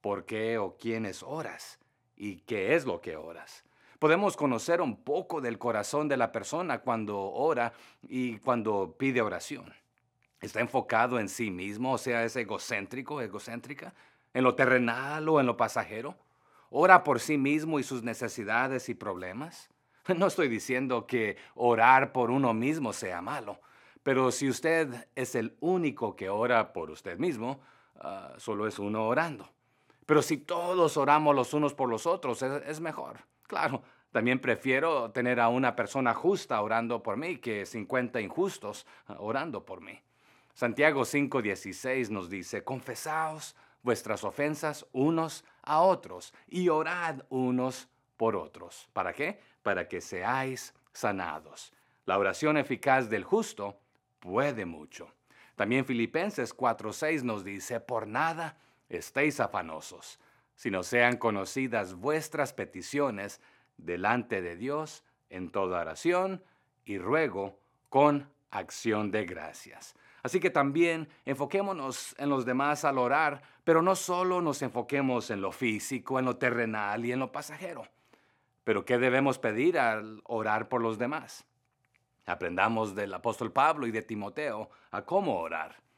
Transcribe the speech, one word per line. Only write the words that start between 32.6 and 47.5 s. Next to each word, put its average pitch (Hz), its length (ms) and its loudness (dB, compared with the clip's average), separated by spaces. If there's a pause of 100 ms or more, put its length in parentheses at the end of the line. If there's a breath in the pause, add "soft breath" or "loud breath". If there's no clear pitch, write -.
es 156 140 -8
mejor. 151 480 -10 (180)
Claro, - 360 -2 (300 soft breath)
también 123 280 2
prefiero 131 720 2
tener 123 300 0
a 117 80 6
una 123 260 2
persona 117 400 0
justa 147 460 0
orando 113 420 0
por 113 140 -4
mí 160 220 -6
que 104 280 -6
cincuenta 120 540 -4
injustos, 104 640 -4 (220 loud breath)
ah, - 100 -14
orando 120 480 -4
por 92 140 -14
mí. 98 200 -18 (540 soft breath)
Santiago 135 500 4
cinco 139 380 2
dieciséis 104 680 -2
nos 95 200 -6
dice, 95 320 -8
"Confesaos 151 960 -6 (260 soft breath)
vuestras 110 400 -2
ofensas 147 720 -4
unos 160 520 0 (180 soft breath)
a 151 180 2
otros 165 520 2 (140 soft breath)
y 180 220 0
orad 160 600 0
unos 127 600 0 (280)